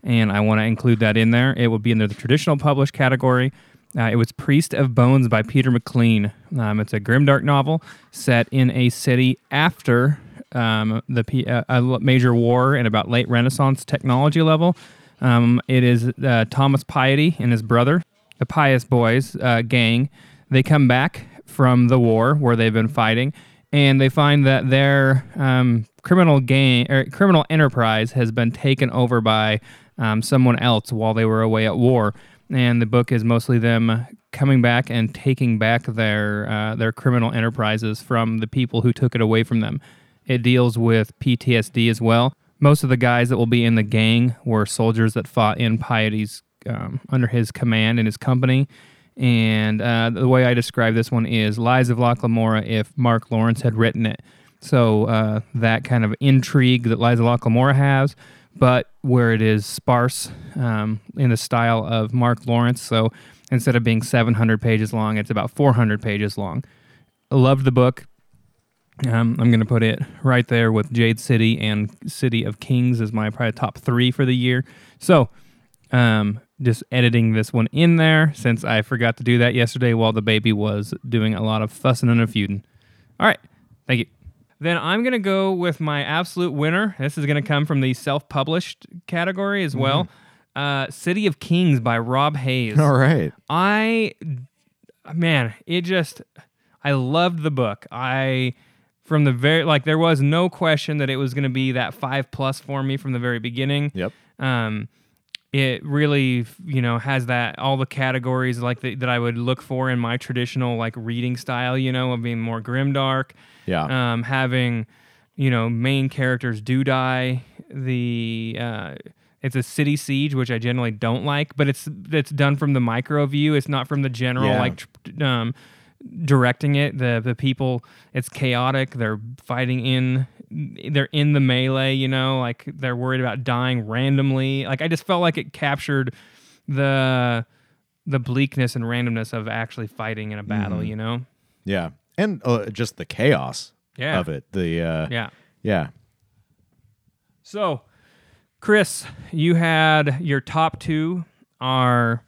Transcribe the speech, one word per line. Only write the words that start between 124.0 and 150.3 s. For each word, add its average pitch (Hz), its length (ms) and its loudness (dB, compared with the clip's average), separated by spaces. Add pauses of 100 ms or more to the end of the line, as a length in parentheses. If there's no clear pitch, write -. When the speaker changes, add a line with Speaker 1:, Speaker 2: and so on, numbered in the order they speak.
Speaker 1:
the 135 80 -2
general, 123 380 -2
Speaker 2:
Yeah. 104 120 0
Speaker 1:
like, 123 180 -2
tr-, - 460 -12
um, 123 300 -2 (720)
directing 135 520 2
it. 143 220 -2
The, 120 260 -2
the 123 120 -4
people, 131 480 -4 (300)
it's 127 160 -6
chaotic. 131 640 -2
They're 110 280 -4 (240)
fighting 127 420 -4
in, 127 420 0 (220)
they're 143 640 -6
in 147 220 2
the 143 80 2
melee, 131 520 0
you 135 140 -2
know, 131 320 -2
like, 120 280 -8
they're 135 280 -8
worried 127 240 -4
about 123 240 -4
dying 123 420 -2
randomly. 135 800 -2
Like, 131 160 -4
I 160 60 -4
just 165 180 -4
felt 180 160 -2
like 165 160 0
it 143 140 -10
captured 139 640 -4 (540)
the, 131 760 0 (600)
the 135 140 -4
bleakness 127 580 -2
and 117 80 -6
randomness 117 480 -4
of 113 160 -8
actually 110 380 -8
fighting 107 440 -10
in 104 80 -12
a 101 40 -14
battle, 104 340 -6
Speaker 2:
Mm-hmm. 110 100 -6
Speaker 1:
you 107 80 -10
know? 113 260 -6 (440)
Speaker 2:
Yeah. 90 240 -4 (300)
And, 196 240 -4
uh, 117 280 -2
just 110 260 -8
the - 80 -12
chaos 104 680 -4 (220)
Speaker 1:
Yeah. 135 240 -4
Speaker 2:
of 85 80 -6
it. 73 240 -10
The, 85 300 -4
uh, 80 300 -4
Speaker 1:
Yeah. 113 180 -8 (320)
Speaker 2:
yeah. 92 260 -2 (1600)
Speaker 1:
So, 185 380 -4 (800)
Chris, - 460 2 (260)
you 165 220 2
had 156 640 2
your 143 220 -2